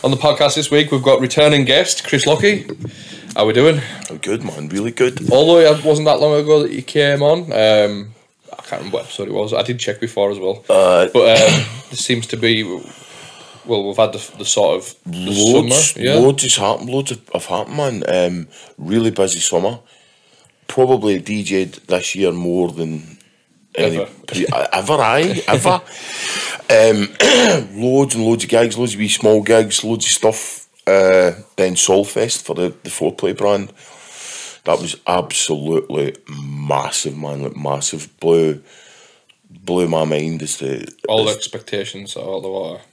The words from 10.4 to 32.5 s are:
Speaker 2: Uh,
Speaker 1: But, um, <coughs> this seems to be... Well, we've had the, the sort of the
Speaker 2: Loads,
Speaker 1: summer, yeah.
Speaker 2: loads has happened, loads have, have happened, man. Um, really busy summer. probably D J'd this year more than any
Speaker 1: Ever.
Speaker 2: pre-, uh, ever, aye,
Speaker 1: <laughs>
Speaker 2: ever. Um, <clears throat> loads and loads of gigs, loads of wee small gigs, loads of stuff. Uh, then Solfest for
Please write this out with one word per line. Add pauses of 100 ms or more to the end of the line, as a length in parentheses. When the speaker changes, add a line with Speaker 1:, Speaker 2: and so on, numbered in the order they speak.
Speaker 2:
Uh,
Speaker 1:
But,
um, (120)
<coughs>
this
seems
to
be... (1040)
Well,
we've
had
the,
the
sort
of (100)
the (140)
Speaker 2:
Loads,
Speaker 1:
summer,
yeah.
Speaker 2:
loads
has
happened,
loads
have,
have
happened,
man.
Um, (300)
really
busy
summer. (880)
probably
D
J'd
this
year
more
than (580)
any
Speaker 1:
Ever. (160)
Speaker 2:
pre-,
uh,
ever,
aye,
Speaker 1:
<laughs>
Speaker 2:
ever. (880)
Um, (100)
<clears throat>
loads
and
loads
of
gigs,
loads
of
wee
small
gigs,
loads
of
stuff. (260)
Uh, (240)
then
Solfest
for